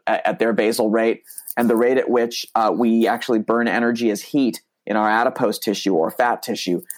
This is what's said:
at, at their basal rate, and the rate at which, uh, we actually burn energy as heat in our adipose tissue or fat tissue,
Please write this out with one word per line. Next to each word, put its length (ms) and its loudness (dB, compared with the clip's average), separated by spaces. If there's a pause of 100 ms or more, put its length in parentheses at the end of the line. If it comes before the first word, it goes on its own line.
at, 220 -2
at 100 0
their 160 0
basal 380 0
rate, 320 0 (340)
and 100 2
the 80 4
rate 220 2
at 100 0
which, 460 -2
uh, 180 2
we 360 2
actually 320 0
burn 280 0
energy 440 0
as 100 -4
heat 400 -2 (240)
in 100 -4
our 140 2
adipose 480 0
tissue 380 -2
or 160 0
fat 320 -2
tissue, 400 -4 (140)